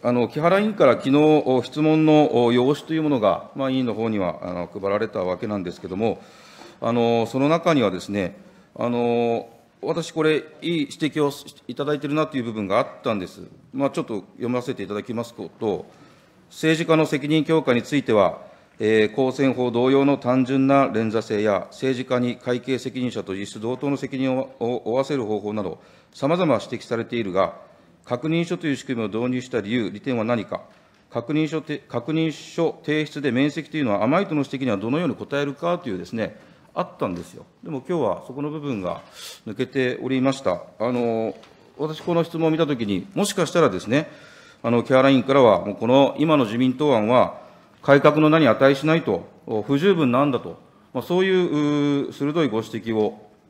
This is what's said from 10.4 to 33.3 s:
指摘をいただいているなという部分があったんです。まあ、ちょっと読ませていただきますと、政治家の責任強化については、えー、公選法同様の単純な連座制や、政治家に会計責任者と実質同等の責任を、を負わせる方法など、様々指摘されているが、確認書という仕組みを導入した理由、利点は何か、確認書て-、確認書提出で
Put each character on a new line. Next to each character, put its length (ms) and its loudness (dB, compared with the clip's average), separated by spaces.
指 20 -16
摘 300 -2
を 100 0
い 60 -10
た 100 -6
だ 100 0
い 60 -6
て 60 -8
い 20 -4
る 60 -2
な 120 0
と 100 -8
い 40 -2
う 40 -4
部 80 -6
分 160 -4
が 100 2
あ 60 2
っ 20 -8
た 100 -2
ん 60 -2
で 80 -6
す。 160 -16
ま 140 -2
あ、 40 0
ち 80 -6
ょ 40 -4
っ 20 -4
と 200 -8
読 120 -6
ま 140 -2
せ 120 -6
て 80 -10
い 40 -8
た 80 -6
だ 80 -4
き 120 -8
ま 100 -4
す 100 -18
と、 520 -6
政 360 0
治 40 -8
家 80 6
の 100 4
責 220 -4
任 160 2
強 180 2
化 120 2
に 80 2
つ 140 -6
い 60 2
て 100 0
は、 260 4
え 340 4
ー、 20 -18
公 180 0
選 200 0
法 180 -2
同 200 2
様 160 4
の 100 2
単 300 0
純 200 2
な 220 4
連 220 -2
座 100 0
制 220 -2
や、 280 0
政 320 -4
治 60 -10
家 120 0
に 160 -2
会 240 -4
計 180 -4
責 220 -8
任 100 -2
者 140 -8
と 100 -6
実 120 -8
質 140 -14
同 160 -4
等 140 -4
の 60 -2
責 200 -8
任 220 0
を、 200 -8
を 340 -4
負 40 0
わ 80 2
せ 120 -4
る 80 -2
方 160 -2
法 120 -6
な 100 -4
ど、 200 -8
様 220 -2
々 180 2
指 240 -6
摘 40 -12
さ 140 -6
れ 80 -4
て 120 -8
い 80 -2
る 80 -6
が、 360 -2
確 160 -4
認 180 0
書 120 -6
と 100 -8
い 60 0
う 40 -2
仕 100 -12
組 120 -4
み 60 -2
を 40 -4
導 220 -2
入 100 -4
し 80 -14
た 120 -2
理 100 -6
由、 180 0
利 120 -10
点 180 -2
は 60 0
何 200 -2
か、 180 -8
確 220 -6
認 140 0
書 140 -4
て-、 180 -8
確 240 -6
認 200 0
書 520 -4
提 220 -2
出 140 -12
で 100 0